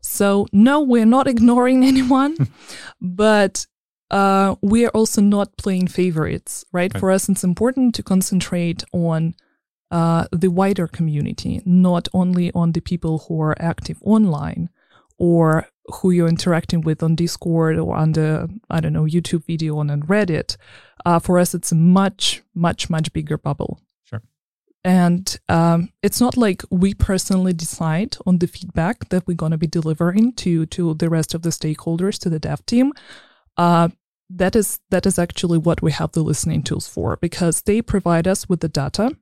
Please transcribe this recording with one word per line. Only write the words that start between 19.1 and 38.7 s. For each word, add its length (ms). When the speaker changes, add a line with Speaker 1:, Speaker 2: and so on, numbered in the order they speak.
Speaker 1:
video 340
and 100
on 140
Reddit. 540
Uh, 140
for 200
us, 160
it's 160
a 40
much, 680
much, 360
much 240
bigger 240
bubble. 420
Speaker 2:
Sure. 180
Speaker 1:
And, 540
um, 400
it's 180
not 160
like 320
we 240
personally 600
decide 640
on 120
the 100
feedback 600
that 180
we're 100
gonna 200
be 100
delivering 680
to, 340
to 260
the 160
rest 240
of 80
the 80
stakeholders, 680
to 100
the 100
dev 260
team. 280
Uh, 320
that 260
is, 240
that 160
is 140
actually 400
what 240
we 80
have 220
the 100
listening 400
tools 240
for, 300
because 460
they 180
provide 460
us 220
with 120
the 80
data. 520